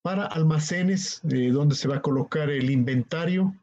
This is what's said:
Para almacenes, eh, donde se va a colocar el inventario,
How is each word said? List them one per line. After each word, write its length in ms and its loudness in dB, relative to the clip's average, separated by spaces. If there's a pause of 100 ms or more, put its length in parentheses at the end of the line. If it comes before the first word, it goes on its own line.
Para 260 -2
almacenes, 960 0
eh, 260 2
donde 240 4
se 140 -4
va 80 0
a 60 -4
colocar 480 0
el 200 0
inventario, 800 0 (100)